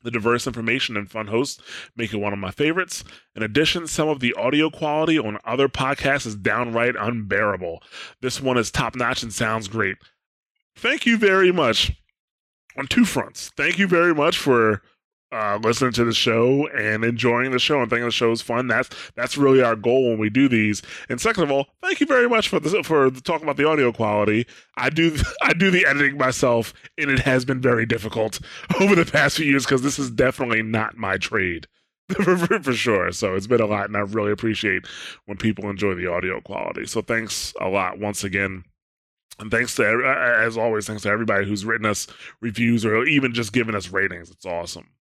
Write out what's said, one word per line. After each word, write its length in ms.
The 80
diverse 340
information 500
and 140
fun 160
hosts 340
make 160
it 60
one 140
of 60
my 140
favorites. 500
In 80
addition, 460
some 200
of 120
the 140
audio 360
quality 480
on 260
other 240
podcasts 580
is 100
downright 600
unbearable. 880
This 200
one 160
is 140
top-notch 520
and 100
sounds 360
great." 280
Thank 300
you 120
very 340
much 400
on 100
two 180
fronts. 520
Thank 220
you 100
very 260
much 240
for, 440
uh, 280
listening 320
to 120
the 100
show 540
and 360
enjoying 460
the 80
show 220
and 100
thinking 140
the 80
show 180
is 100
fun. 280
That's, 200
that's 200
really 240
our 140
goal 360
when 80
we 120
do 180
these. 340
And 120
second 220
of 80
all, 160
thank 180
you 60
very 220
much 200
for 120
the, 240
for 260
the 100
talk 220
about 140
the 100
audio 240
quality. 560
I 120
do, 280
<laughs> 120
I 100
do 200
the 120
editing 320
myself, 560
and 140
it 100
has 240
been 160
very 260
difficult 520
<laughs> 200
over 140
the 100
past 320
few 100
years 200
'cause 160
this 160
is 140
definitely 500
not 340
my 200
trade. 500
<laughs> 320
For, 160
for, 240
for 100
sure. 380
So 240
it's 140
been 120
a 60
lot, 200
and 100
I 40
really 300
appreciate 560
when 140
people 300
enjoy 280
the 100
audio 340
quality. 460
So 160
thanks 580
a 80
lot 300
once 240
again. 400
And 100
thanks 240
to, 100
uh, 540
as 180
always, 300
thanks 160
to 80
everybody 360
who's 180
written 200
us 220
reviews 460
or 180
even 300
just 180
given 220
us 160
ratings. 400
It's 160
awesome. 440